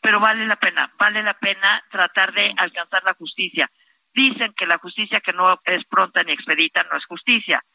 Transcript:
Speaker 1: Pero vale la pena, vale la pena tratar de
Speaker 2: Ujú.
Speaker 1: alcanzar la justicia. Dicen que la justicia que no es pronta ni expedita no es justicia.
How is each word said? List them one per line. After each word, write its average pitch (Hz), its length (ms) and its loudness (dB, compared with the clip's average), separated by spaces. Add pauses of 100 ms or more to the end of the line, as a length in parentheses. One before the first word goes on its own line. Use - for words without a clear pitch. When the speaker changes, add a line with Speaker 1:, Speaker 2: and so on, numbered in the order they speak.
Speaker 1:
Pero 208 180 4
vale 220 260 2
la 214 120 0
pena, 175 420 -2
vale 208 240 2
la 208 120 -2
pena 196 460 0 (100)
tratar 190 420 0
de 202 160 0
Speaker 2:
Ujú. 202 80 -8
Speaker 1:
alcanzar 180 480 -2
la 190 80 0
justicia. 165 580 -6 (420)
Dicen 233 420 0
que 185 100 -4
la 170 120 2
justicia 214 420 -4
que 180 140 -4
no 185 320 4
es 180 220 -2
pronta 185 360 0
ni 170 80 -4
expedita 156 520 0
no 156 120 -4
es 143 100 -6
justicia. 175 560 -2 (140)